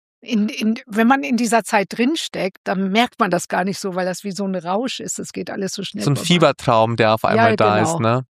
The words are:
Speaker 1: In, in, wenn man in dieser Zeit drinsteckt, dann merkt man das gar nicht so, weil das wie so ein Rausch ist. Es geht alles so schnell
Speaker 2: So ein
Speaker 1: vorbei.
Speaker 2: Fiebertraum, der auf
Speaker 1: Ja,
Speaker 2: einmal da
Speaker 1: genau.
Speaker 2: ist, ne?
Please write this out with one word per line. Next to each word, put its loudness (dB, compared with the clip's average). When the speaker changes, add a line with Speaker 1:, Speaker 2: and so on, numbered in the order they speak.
Speaker 1:
In, 0
in, -2
wenn 0
man 4
in -2
dieser 2
Zeit 0
drinsteckt, -2
dann -2
merkt 0
man 2
das -2
gar -2
nicht -4
so, -6
weil -2
das -6
wie -8
so -6
ein -4
Rausch -4
ist. -8
Es -12
geht -8
alles -6
so -8
schnell -8
Speaker 2:
So 0
ein 2
Speaker 1:
vorbei. -4
Speaker 2:
Fiebertraum, 4
der 4
auf 0
Speaker 1:
Ja, 2
Speaker 2:
einmal 4
da 4
Speaker 1:
genau. 2
Speaker 2:
ist, -2
ne? 2